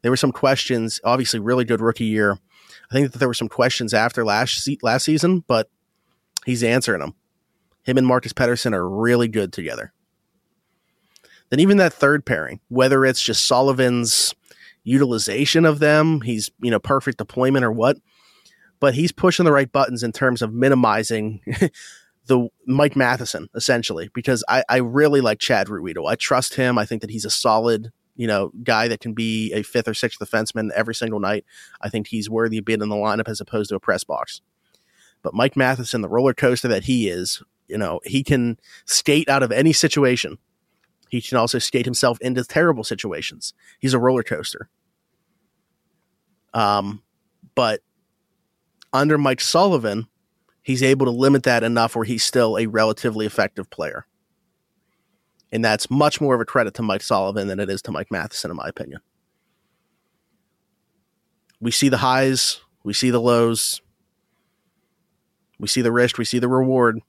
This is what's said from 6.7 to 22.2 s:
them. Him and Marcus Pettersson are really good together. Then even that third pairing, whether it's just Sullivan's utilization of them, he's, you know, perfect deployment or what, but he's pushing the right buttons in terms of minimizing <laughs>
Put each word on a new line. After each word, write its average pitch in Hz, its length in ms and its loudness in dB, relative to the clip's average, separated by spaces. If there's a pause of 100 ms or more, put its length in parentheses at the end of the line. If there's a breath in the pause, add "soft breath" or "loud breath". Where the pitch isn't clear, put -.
them. 71 160 -8 (680)
Him 127 140 0
and 131 80 4
Marcus 127 280 2
Pettersson 120 400 0
are 90 140 -2
really 117 400 2
good 104 260 -4
together. 62 400 -10 (1600 soft breath)
Then 131 100 0
even 196 180 6
that 180 160 4
third 143 320 2
pairing, 78 340 -4 (100)
whether 131 360 4
it's 131 160 0
just - 240 -2
Sullivan's 127 880 2 (500 soft breath)
utilization 127 840 2
of 151 140 4
them, 151 420 4
he's, 113 280 -6 (120)
you 120 100 0
know, 107 80 2
perfect 135 380 -2
deployment 127 480 0
or 110 60 0
what, 120 260 2 (840 soft breath)
but 139 140 4
he's 160 180 0
pushing 180 340 2
the 156 60 6
right 139 200 2
buttons 123 320 0
in 117 80 -4
terms 123 300 0
of 110 120 -4
minimizing 113 920 2
<laughs> - 800 -6